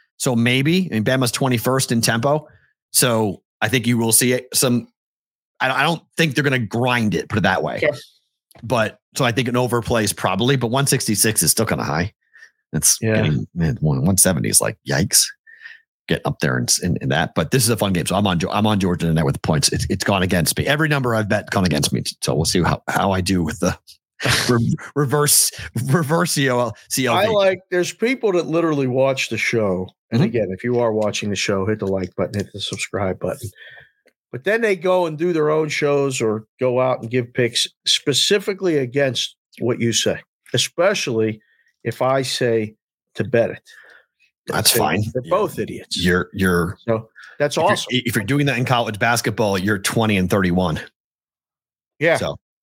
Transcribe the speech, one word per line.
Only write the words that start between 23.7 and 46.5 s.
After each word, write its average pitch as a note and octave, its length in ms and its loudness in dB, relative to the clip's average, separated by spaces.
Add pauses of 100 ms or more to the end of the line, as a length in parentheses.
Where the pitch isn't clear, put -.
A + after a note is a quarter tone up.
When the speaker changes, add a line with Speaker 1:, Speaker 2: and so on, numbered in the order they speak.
Speaker 1:
<laughs> - 300 0
re-, A#2+ 240 2 (220)
reverse, D3 560 2 (320)
reverse E3 480 2
C C#3 180 0
O B2 80 2
L, A#2 180 -2 (120)
C B2+ 180 -2
L A#2+ 100 2
V. G3+ 100 4
Speaker 2:
I - 40 2
like, F#3+ 300 2 (100)
there's F3+ 220 0
people A#3 400 0
that F3 140 0
literally D#3 420 0
watch C3 400 0
the A2 100 -4
show. F#2+ 480 0 (240)
And A#2 100 2
Speaker 1:
Mm-hmm. - 60 4
Speaker 2:
again, A2 240 -2
if F#2+ 140 -8
you A#2+ 160 0
are A2+ 120 2
watching G#2 380 -2
the G2 60 -2
show, G2 280 -2
hit G#2+ 140 -2
the G2+ 80 -6
like F#2+ 300 -4
button, - 240 -4
hit - 120 -8
the G2 80 -12
subscribe F#2+ 600 -6
button. F#2 280 -6 (840)
But B2+ 100 -10
then A3+ 200 0
they G#3 120 2
go F3+ 320 0
and D#3 100 -6
do F3 160 0
their D3+ 180 2
own D#3 180 0
shows C#3+ 520 0
or A2 240 -2 (140)
go B2 220 0
out B2+ 220 0
and A#2 80 -8
give B2 240 -2
picks A#2+ 340 0 (180)
specifically F#3+ 920 0
against C3 580 -2 (240)
what A#2 200 -2
you A#2 120 0
say, - 280 0 (340)
especially A2+ 840 0 (440)
if A#2 180 -6
I C3+ 200 2
say A2+ 520 -2 (400)
to - 80 -2
bet A2 280 2
it. - 100 -14 (840)
Speaker 1:
That's - 260 0
Speaker 2:
They, A#2 60 0
Speaker 1:
fine. G2 240 0 (120)
Speaker 2:
they're B2+ 100 -4
Speaker 1:
Yeah. - 60 -14
Speaker 2:
both F3+ 300 0
idiots. - 440 -8
Speaker 1:
You're, F2+ 280 2
you're F2+ 480 0